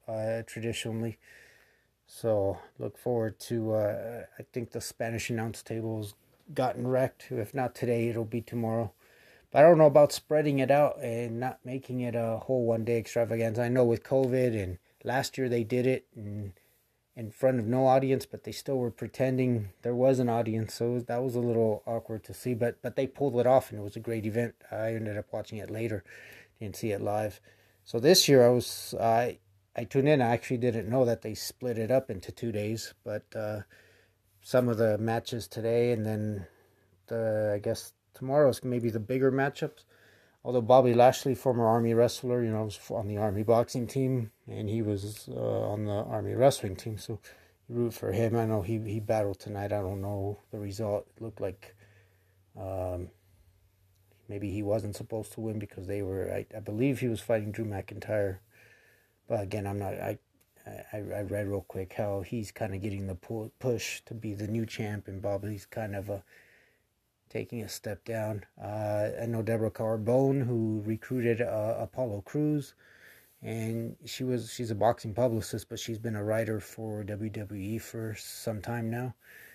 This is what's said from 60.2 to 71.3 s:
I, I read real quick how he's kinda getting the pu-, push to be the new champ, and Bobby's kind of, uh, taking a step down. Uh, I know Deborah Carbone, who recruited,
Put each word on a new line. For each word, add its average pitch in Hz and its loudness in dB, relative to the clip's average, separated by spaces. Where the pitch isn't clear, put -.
I, 107 -8
I 101 -6
read 101 -4
real 98 -4
quick - -8
how 101 -2
he's 101 -6
kinda 98 -6
getting 98 -6
the 95 -4
pu-, 110 -10
push - -4
to - -14
be 110 -8
the 104 -6
new 113 -2
champ, 107 -8
and 98 -10
Bobby's 101 -6
kind 110 -8
of, 101 -8
uh, 101 -6
taking 113 -8
a 101 -10
step - -10
down. 107 -6
Uh, 104 -2
I 117 -4
know 113 -2
Deborah 110 0
Carbone, 120 2
who 110 0
recruited, 113 0